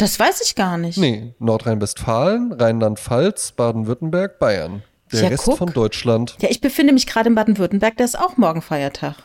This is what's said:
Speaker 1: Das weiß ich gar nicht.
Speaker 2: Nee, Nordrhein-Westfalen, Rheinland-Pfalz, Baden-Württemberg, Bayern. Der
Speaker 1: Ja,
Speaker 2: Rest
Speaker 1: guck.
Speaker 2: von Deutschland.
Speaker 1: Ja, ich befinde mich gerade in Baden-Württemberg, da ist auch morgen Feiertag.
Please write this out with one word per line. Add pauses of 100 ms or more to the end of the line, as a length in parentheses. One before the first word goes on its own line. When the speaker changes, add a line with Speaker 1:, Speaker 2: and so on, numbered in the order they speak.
Speaker 1:
Das
weiß
ich
gar
nicht.
Speaker 2:
Nee,
Nordrhein-Westfalen,
Rheinland-Pfalz,
Baden-Württemberg,
Bayern. (300)
Der
Speaker 1:
Ja,
Speaker 2:
Rest
Speaker 1:
guck.
Speaker 2:
von
Deutschland.
Speaker 1:
Ja,
ich
befinde
mich
gerade
in
Baden-Württemberg,
da
ist
auch
morgen
Feiertag.